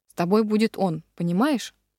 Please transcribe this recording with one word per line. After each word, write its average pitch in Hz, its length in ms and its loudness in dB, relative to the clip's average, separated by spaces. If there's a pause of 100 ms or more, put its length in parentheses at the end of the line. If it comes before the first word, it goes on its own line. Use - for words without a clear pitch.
с - 60 -20
тобой 190 300 2
будет 214 340 0
он, 165 260 -2 (120)
понимаешь?» 196 600 -2 (240)